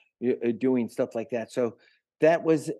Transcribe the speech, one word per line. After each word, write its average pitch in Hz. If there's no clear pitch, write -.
y-, 120
uh, 120
doing 123
stuff -
like 113
that. 113
So 120
that 156
was 156